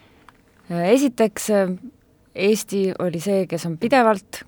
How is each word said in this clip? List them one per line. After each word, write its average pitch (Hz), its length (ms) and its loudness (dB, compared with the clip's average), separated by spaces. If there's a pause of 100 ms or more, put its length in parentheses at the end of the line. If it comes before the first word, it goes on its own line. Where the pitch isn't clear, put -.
(680)
Esiteks, 214 800 0 (880)
Eesti 202 460 0 (180)
oli 170 200 -4
see, 190 280 0
kes 165 200 -6
on 160 100 -6
pidevalt 226 720 0